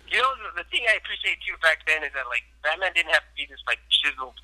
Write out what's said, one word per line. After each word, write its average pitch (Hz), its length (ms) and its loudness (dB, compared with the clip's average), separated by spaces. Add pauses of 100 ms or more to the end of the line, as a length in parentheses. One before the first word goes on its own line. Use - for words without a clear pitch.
you 196 120 2
know, 269 200 4
the, 175 240 -8
the - 80 -20
thing 269 160 -2
I 214 120 6
appreciate, 196 440 -4
too, 185 180 -6
back 160 260 4
then 156 160 4
is 139 120 -4
that, 127 160 -4
like, 117 120 -4 (200)
Batman 170 320 0
didn't 165 160 -4
have 156 160 4
to - 80 -20
be 143 120 -8
this, 135 200 -20
like, 120 120 -2 (120)
chiseled 135 520 0